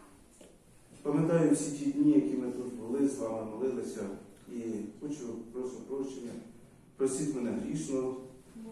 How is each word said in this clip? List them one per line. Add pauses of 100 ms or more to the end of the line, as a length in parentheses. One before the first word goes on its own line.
(1000)
Пам'ятаю
всі
ті
дні,
які
ми
тут
були,
з
вами
молилися, (520)
і (400)
хочу, (280)
прошу (120)
прощення. (680)
Простіть
мене
грішного, (540)